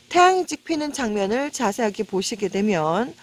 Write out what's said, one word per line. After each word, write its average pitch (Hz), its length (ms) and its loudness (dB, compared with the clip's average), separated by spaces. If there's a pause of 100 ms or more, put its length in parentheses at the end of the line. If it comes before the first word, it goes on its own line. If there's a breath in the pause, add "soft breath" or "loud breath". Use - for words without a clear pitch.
태양이 359 380 4
찍히는 302 480 -6
장면을 226 580 -2
자세하게 214 520 -2
보시게 196 440 -4
되면, 190 760 0